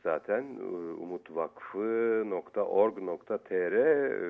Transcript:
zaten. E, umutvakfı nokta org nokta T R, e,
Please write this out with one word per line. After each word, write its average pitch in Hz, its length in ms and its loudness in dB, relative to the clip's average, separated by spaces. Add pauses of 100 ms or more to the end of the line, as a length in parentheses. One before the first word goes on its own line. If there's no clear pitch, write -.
zaten. 101 400 0
E, 120 200 -10 (380)
umutvakfı 98 1300 -2
nokta 95 340 -2
org 98 340 4
nokta 90 400 -4
T 90 340 0
R, 101 60 2
e, 139 420 4 (100)